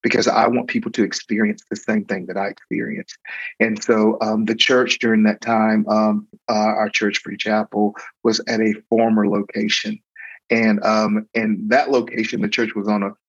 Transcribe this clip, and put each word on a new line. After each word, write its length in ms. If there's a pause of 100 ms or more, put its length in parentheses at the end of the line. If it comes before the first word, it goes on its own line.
Because 240
I 200
want 220
people 220
to 120
experience 680
the 60
same 300
thing 220
that 100
I 100
experienced. 720 (420)
And 240
so, 380
um, 240
the 100
church 440
during 240
that 180
time, 480
um, 380 (200)
uh, 60
our 360
church, 280
Free 180
Chapel, 600 (280)
was 240
at 140
a 140 (140)
former 380
location. 720 (500)
And, 360
um, 500
and 360
that 200
location, 500
the 60
church 280
was 120
on 160
a 80 (180)